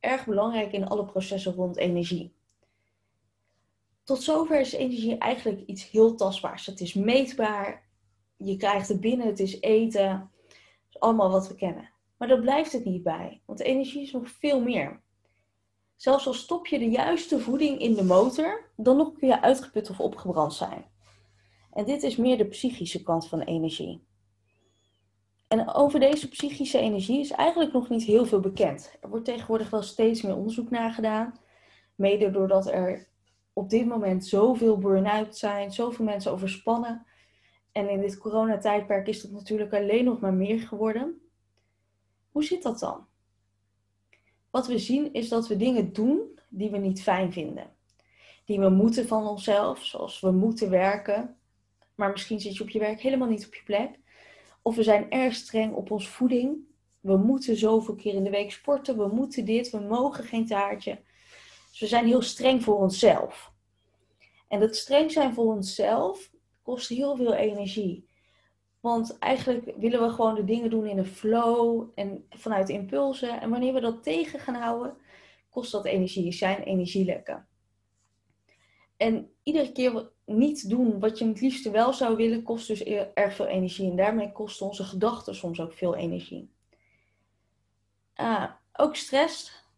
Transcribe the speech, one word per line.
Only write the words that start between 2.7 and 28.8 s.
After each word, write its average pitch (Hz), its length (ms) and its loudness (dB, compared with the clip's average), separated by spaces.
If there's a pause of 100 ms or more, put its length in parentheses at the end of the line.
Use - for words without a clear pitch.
Tot 262 200 -2
zover 311 380 2
is 254 120 -2
energie 233 460 -2
eigenlijk 226 480 -2
iets - 240 -14
heel 220 240 6
tastbaars. - 520 -4
Het 190 140 -12
is 175 140 -8
meetbaar, 214 920 0 (480)
je 196 200 -4
krijgt 196 320 0
het 196 120 -2
binnen, 233 260 0
het 208 140 -2
is 190 200 -4
eten, 202 720 2 (180)
het - 400 -20
is - 120 -20
allemaal 220 300 4
wat 190 180 2
we 185 60 -14
kennen. - 400 -6 (220)
Maar 247 120 -4
daar 254 120 6
blijft 277 320 2
het 240 120 -4
niet 180 180 -4
bij, 170 420 -6
want - 160 -12
energie 269 420 -2
is 269 100 -12
nog 247 180 -8
veel 277 320 0
meer. 202 380 -4 (960)
Zelfs 269 300 2
al 254 60 0
stop 339 340 -6
je 285 120 0
de 233 120 0
juiste 277 500 0
voeding 277 380 0
in 226 160 2
de 202 100 2
motor, 254 720 4
dan 247 200 6
nog 302 160 4
kun - 160 0
je - 140 6
uitgeput 240 480 2
of 185 100 -8
opgebrand 160 540 -2
zijn. - 300 -8 (880)
En 208 120 -4
dit 285 180 -2
is 262 140 -2
meer 247 220 4
de 208 80 4
psychische 208 560 -6
kant 165 260 -2
van 160 120 -4
energie. 160 640 -4 (1400)
En 220 260 0
over 285 260 4
deze 294 280 4
psychische 285 500 -2
energie 214 420 0
is 285 100 -4
eigenlijk 330 420 2
nog 247 160 0
niet 226 160 -2
heel 226 220 6
veel 202 140 4
bekend. 190 600 -2